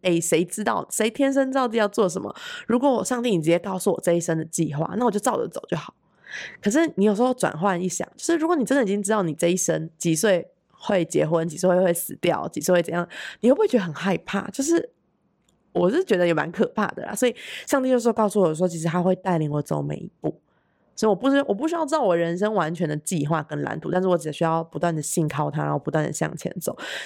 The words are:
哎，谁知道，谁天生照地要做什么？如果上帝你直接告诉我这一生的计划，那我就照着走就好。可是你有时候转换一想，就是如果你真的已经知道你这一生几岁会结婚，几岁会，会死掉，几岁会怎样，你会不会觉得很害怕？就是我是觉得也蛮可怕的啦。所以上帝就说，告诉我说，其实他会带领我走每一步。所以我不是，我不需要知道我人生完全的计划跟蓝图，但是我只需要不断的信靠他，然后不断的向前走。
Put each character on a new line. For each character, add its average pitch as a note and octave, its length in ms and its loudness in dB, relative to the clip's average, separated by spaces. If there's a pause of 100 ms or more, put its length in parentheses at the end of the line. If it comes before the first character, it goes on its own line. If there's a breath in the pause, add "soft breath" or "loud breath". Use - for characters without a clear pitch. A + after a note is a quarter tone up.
哎， F3 180 2
谁 E3 240 2
知 G3+ 200 -6
道， F#2+ 260 -2
谁 A3 220 -2
天 C4+ 200 0
生 C4 200 2
照 C4 160 0
地 A3+ 100 -2
要 G#3 100 2
做 G3+ 220 2
什 F3 100 -6
么？ - 160 -8 (300 loud breath)
如 A#3 140 2
果 B3 260 2
上 B3 160 -2
帝 B3 80 0
你 F#3+ 80 2
直 D#3 60 0
接 E3+ 160 4
告 F#3+ 180 -6
诉 F3+ 140 0
我 - 100 -2
这 E3+ 120 2
一 E3+ 60 2
生 E3 160 -2
的 D#3+ 100 -2
计 D#3 280 -2
划， D#3+ 240 -4
那 B3 80 0
我 A3 60 4
就 G3+ 80 -2
照 A#3+ 180 0
着 - 100 -2
走 - 200 -10
就 E3+ 100 -4
好。 - 160 -12 (640 loud breath)
可 G3+ 120 0
是 D#4+ 240 4
你 G3 100 4
有 G#3+ 80 4
时 G3+ 80 0
候 B3+ 100 4
转 B3 280 0
换 F#3 200 0
一 F#3 80 -2
想， - 280 -6
就 - 80 -16
是 E4+ 140 2
如 D#4 100 0
果 F4 80 2
你 B3+ 100 0
真 C4+ 100 2
的 C#4 80 4
已 G3+ 40 0
经 G3+ 160 0
知 G3+ 80 -2
道 G#3+ 100 2
你 E3 140 -2
这 E3+ 140 2
一 F3+ 60 2
生 D#3+ 320 -2 (120)
几 E3 160 2
岁 F#3 320 2 (240)
会 F#3 340 0
结 D3+ 180 0
婚， E3 240 0
几 D#3 100 -8
岁 F#3 120 2
会， F3+ 140 4
会 F3 100 2
死 - 260 -6
掉， - 280 -2
几 D#3 120 -8
岁 F3+ 140 2
会 F3 80 4
怎 E3 100 -4
样， F3 160 -4 (340 loud breath)
你 A3+ 100 6
会 - 20 8
不 F#4+ 80 2
会 G#4 60 4
觉 B3 100 2
得 F#3+ 60 2
很 D#3+ 100 -6
害 E3 240 -2
怕？ - 320 -6
就 C4+ 140 -4
是 E4 260 0 (840)
我 F3+ 180 2
是 F4 120 2
觉 G#3 140 2
得 F3 80 4
也 E3+ 80 4
蛮 D#3 180 0
可 F3+ 180 0
怕 G#3+ 180 -2
的 - 180 -8
啦。 G#3+ 80 -8
所 A#3+ 160 2
以 A#3+ 60 -4 (320 loud breath)
上 C4+ 160 2
帝 C4 60 0
就 B3 100 4
说， A3+ 120 2
告 A3 160 2
诉 G3 140 2
我 E3 140 4
说， F3+ 120 0
其 E3+ 120 -4
实 D#3+ 80 -2
他 E3+ 120 0
会 F#3 160 2
带 F#3 220 0
领 D3+ 140 0
我 D3 100 -2
走 D3 180 -4
每 D3 180 -6
一 - 120 -14 (100)
步。 - 220 -6 (520)
所 - 140 0
以 - 20 6
我 G3 60 4
不 C4 160 2
是， C#4 60 4 (100)
我 G3+ 60 0
不 B3 140 -2
需 E4 60 0
要 E4 100 -2
知 D4+ 120 -2
道 D4+ 60 2
我 F#3 140 4
人 E3+ 220 0
生 G#3 160 0
完 E3 220 0
全 E3 120 0
的 D3+ 100 -2
计 D3+ 280 -2
划 D#3 160 0
跟 D3 220 -8
蓝 C#3 160 -6
图， D3+ 100 -8
但 F3+ 100 0
是 F#3+ 80 0
我 F3+ 80 4
只 D3+ 160 -4
需 E3 120 -4
要 E3 220 2
不 - 120 -12
断 E3+ 180 0
的 D3+ 60 -2
信 D#3 260 0
靠 D3 220 -2
他， D3+ 140 -2
然 D3 80 -2
后 D3 80 0
不 D#3 100 -6
断 D#3 160 0
的 D3 80 -6
向 D#3 240 -4
前 - 220 -8
走。 - 180 -6 (280 loud breath)